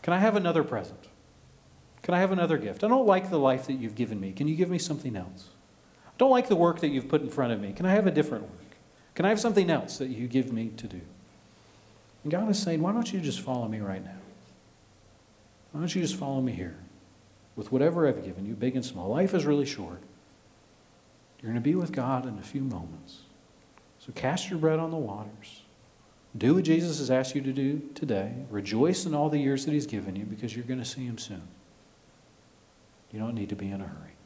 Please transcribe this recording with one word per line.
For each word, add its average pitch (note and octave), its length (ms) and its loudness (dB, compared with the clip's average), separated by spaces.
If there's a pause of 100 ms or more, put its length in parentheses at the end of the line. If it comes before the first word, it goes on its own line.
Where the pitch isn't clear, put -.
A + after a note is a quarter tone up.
Can E3+ 100 2
I F#3 60 4
have G#3 180 6
another E3+ 260 4
present? - 460 -6 (920)
Can F3 120 0
I F3+ 60 4
have F#3+ 120 4
another F3 260 4
gift? G#2+ 260 -4
I G#3 40 2
don't B3 200 6
like F#3+ 220 6
the E3+ 100 2
life C3 280 4
that C#3 60 -2
you've A2+ 220 -6
given A2 260 -2
me. F#2+ 100 -6
Can D3 160 -2
you D#3 80 2
give F3 140 2
me F3 80 0
something C3 400 -4
else? - 320 -12 (580)
I - 100 -20
don't C4 140 6
like B3+ 160 6
the G3+ 80 6
work E3+ 240 4
that D#3 100 2
you've C3 200 -2
put D3 120 4
in - 80 -4
front B2 220 0
of G#2+ 80 0
me. G2 140 -6
Can F3 120 -4
I F#3 60 4
have G3 160 6
a E3+ 40 4
different C#3+ 320 0
work? - 340 -18 (380)
Can F3 100 2
I G3 40 6
have G#3+ 100 2
something G3 300 4
else C#3+ 280 0
that C3 120 -4
you A#2+ 180 -4
give B2+ 260 0
me A2+ 240 -2
to A#2 100 -10
do?" F2 140 -12 (1200)
And D3+ 80 -2
God G#3 180 0
is G3 80 2
saying, E3 240 0
"Why F#3+ 120 0
don't A#3 180 -2
you F#3+ 80 -2
just D3 220 -4
follow B2 260 -4
me G#2+ 140 -6
right F#2+ 220 -6
now? - 160 -16 (1500)
Why D3+ 80 -4
don't E3+ 120 -2
you F#3 80 0
just - 140 -2
follow C#3 240 -2
me B2+ 140 0
here F2 240 -8 (800)
with - 160 -8
whatever D#3 360 4
I've G2+ 160 0
given F#2 220 -8
you, A2 80 -6
big B2 220 -2
and B2 80 -2
small? F#2 260 -6
Life F3+ 240 2
is D#3 120 2
really C#3+ 200 2
short. F2+ 360 -10 (1400)
You're A2+ 80 -8
gonna A#2 120 -2
be D3 120 2
with F3 180 0
God C3 360 -2
in G#2 100 -8
a - 60 -12
few C#3 180 -6
moments. E2+ 600 -8 (760)
So - 160 -18
cast D3 360 -4
your F3 100 -4
bread D#3 180 4
on D#3+ 140 -2
the E3 60 -4
waters. G#2+ 680 -10 (720)
Do B2 180 6
what F3+ 100 4
Jesus D#3+ 340 2
has B2+ 100 -2
asked B2+ 240 2
you C#3+ 80 -2
to C3+ 120 -2
do C#3 280 0 (140)
today. A2 380 -2 (180)
Rejoice A2 540 0
in D#3 100 -2
all D3 140 2
the D3 100 0
years C3+ 260 0
that D3+ 60 -2
he's D3 160 0
given F#2+ 280 -6
you G#2 100 -6
because A2 300 -8
you're A#2+ 100 -8
gonna B2 200 -6
see C3 200 -8
him A#2 120 -6
soon. F2+ 260 -12 (1700)
You A2 100 -8
don't A#2 140 -4
need G2+ 120 -4
to G2+ 80 -6
be G2 140 -6
in G2 100 -6
a F#2+ 80 -10
hurry." D#2 280 -16 (100)